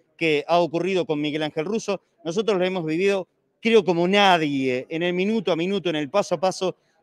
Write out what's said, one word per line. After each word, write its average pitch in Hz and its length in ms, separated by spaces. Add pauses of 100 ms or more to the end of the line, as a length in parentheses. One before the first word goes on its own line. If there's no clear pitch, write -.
(160)
que 151 320
ha 170 120
ocurrido 170 480
con 147 120
Miguel 151 220
Ángel 156 240
Russo. 202 380 (200)
Nosotros 185 360
lo 180 60
hemos 185 200
vivido, 185 420 (360)
creo, 226 220
como 175 220
nadie, 151 840
en 160 140
el 180 100
minuto 190 380
a 165 40
minuto, 180 360
en 156 40
el 151 140
paso 196 240
a 165 60
paso, 185 360 (280)